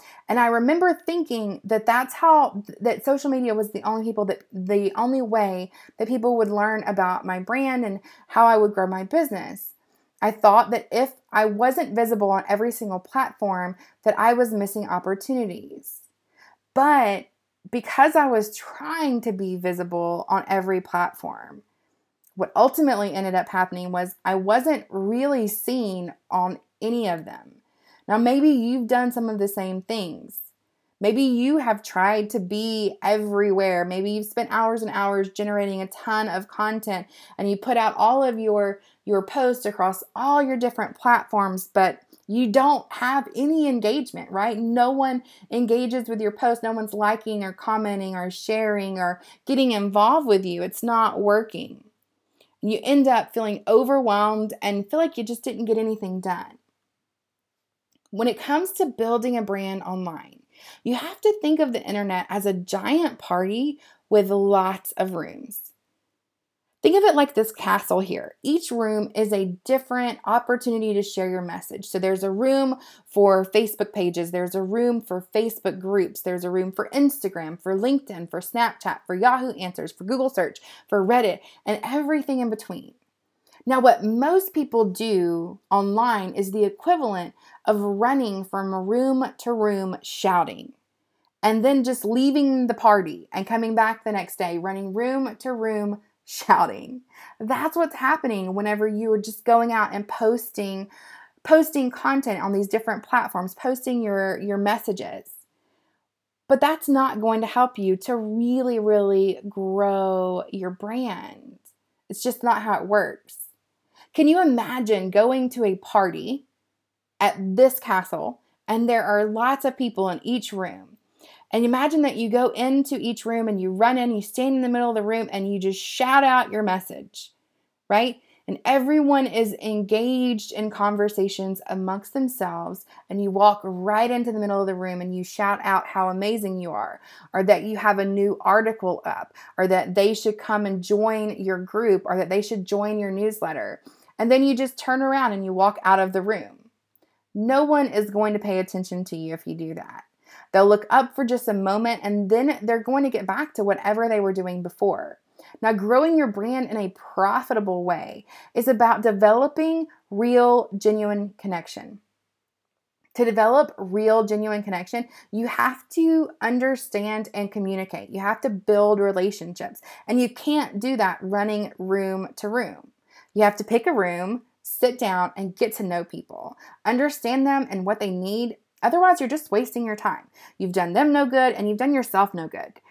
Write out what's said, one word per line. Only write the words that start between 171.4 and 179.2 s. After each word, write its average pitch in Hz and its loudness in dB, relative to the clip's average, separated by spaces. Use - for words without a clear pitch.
room 190 -2
to 208 -8
room. 208 -6
You 208 2
have 208 4
to 214 -6
pick 233 0
a 359 2
room, 185 -2
sit 247 -2
down, 185 -2
and 190 -8
get 220 0
to 233 -8
know 175 -4
people. - -16
Understand 262 0
them 277 0
and 190 -6
what 214 -2
they 202 -4
need. 202 -6
Otherwise, 349 4